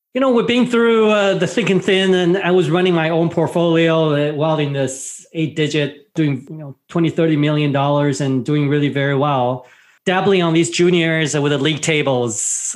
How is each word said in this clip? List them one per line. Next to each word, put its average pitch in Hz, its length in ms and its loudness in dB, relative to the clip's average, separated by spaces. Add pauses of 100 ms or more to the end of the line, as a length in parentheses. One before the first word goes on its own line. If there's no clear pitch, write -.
(140)
you 254 80 -2
know, 269 100 2
we've 233 160 2
been 240 180 2
through, 233 440 2
uh, 202 240 2
the 170 140 0
thick 196 220 -2
and 185 140 0
thin, 190 300 2
and 180 240 2
I 185 140 -2
was 180 180 2
running 180 240 2
my 160 160 0
own 165 200 0
portfolio, 160 1000 0
uh, - 20 -6
well, 151 240 0
in 147 140 -2
this - 600 -6
eight 160 240 -4
digit, 147 560 -4
doing, 143 360 -2
you 160 60 -14
know, 147 220 -16 (100)
twenty, 170 220 0
thirty 165 260 0
million 147 380 0
dollars 143 480 0
and 131 240 -2
doing 147 240 0
really 147 180 0
very 139 280 -2
well. 131 520 -2 (380)
Dabbling 185 380 2
on 165 100 0
these 165 160 2
juniors 160 680 0
with 143 140 0
the 147 60 0
league 147 240 -2
tables 135 960 -2